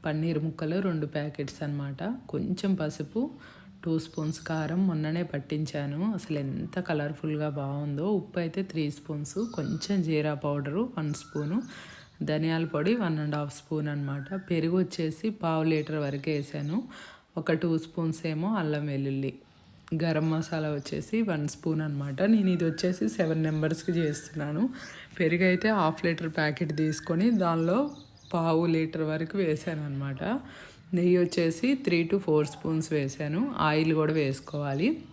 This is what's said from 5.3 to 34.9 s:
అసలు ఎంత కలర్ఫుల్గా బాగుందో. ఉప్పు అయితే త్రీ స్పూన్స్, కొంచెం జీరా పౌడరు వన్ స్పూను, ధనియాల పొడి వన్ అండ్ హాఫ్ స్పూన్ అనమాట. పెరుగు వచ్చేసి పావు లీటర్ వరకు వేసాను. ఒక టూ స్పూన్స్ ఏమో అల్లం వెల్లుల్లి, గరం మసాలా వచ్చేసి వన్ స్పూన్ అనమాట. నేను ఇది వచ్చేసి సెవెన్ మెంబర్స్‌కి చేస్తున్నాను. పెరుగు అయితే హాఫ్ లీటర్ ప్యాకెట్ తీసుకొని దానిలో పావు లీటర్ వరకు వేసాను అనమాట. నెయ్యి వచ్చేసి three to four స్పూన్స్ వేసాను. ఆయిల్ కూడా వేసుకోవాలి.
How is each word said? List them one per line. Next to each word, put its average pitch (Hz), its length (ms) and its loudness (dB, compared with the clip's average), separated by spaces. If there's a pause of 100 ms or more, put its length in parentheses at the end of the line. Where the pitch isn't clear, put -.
అసలు 156 240 -4
ఎంత 143 420 -4
కలర్ఫుల్గా 151 680 -2
బాగుందో. 143 640 -2
ఉప్పు 190 280 -2
అయితే 170 240 -2
త్రీ 156 280 -2
స్పూన్స్, 147 480 -6 (160)
కొంచెం 175 480 0
జీరా 151 320 2
పౌడరు 143 640 -2
వన్ 151 160 -2
స్పూను, 156 480 -2 (600)
ధనియాల 160 420 2
పొడి 156 300 2
వన్ 170 240 0
అండ్ 151 160 -2
హాఫ్ 147 220 -4
స్పూన్ 151 320 -4
అనమాట. 143 360 -4 (260)
పెరుగు 165 280 2
వచ్చేసి 175 520 0
పావు 160 320 0
లీటర్ 156 340 2
వరకు 143 340 -2
వేసాను. 147 520 -2 (540)
ఒక 165 160 0
టూ 160 260 2
స్పూన్స్ 160 480 -2
ఏమో 165 300 0
అల్లం 151 300 0
వెల్లుల్లి, 135 480 -2 (680)
గరం 160 280 2
మసాలా 160 440 0
వచ్చేసి 147 480 -2
వన్ 156 260 0
స్పూన్ 156 320 -2
అనమాట. 143 420 -2
నేను 208 280 6
ఇది 170 140 2
వచ్చేసి 180 440 0
సెవెన్ 160 340 2
మెంబర్స్‌కి 156 500 0
చేస్తున్నాను. 151 800 0 (500)
పెరుగు 170 240 4
అయితే 185 240 4
హాఫ్ 170 360 2
లీటర్ 165 240 0
ప్యాకెట్ 151 480 0
తీసుకొని 165 540 2
దానిలో 185 600 4 (420)
పావు 165 340 4
లీటర్ 160 360 2
వరకు 156 360 -2
వేసాను 156 460 0
అనమాట. 139 560 -2 (540)
నెయ్యి 180 240 6
వచ్చేసి 175 560 2
three 170 360 2
to 202 80 2
four 151 260 4
స్పూన్స్ 160 480 -2
వేసాను. 151 680 0
ఆయిల్ 156 360 4
కూడా 156 180 4
వేసుకోవాలి. 147 880 0 (100)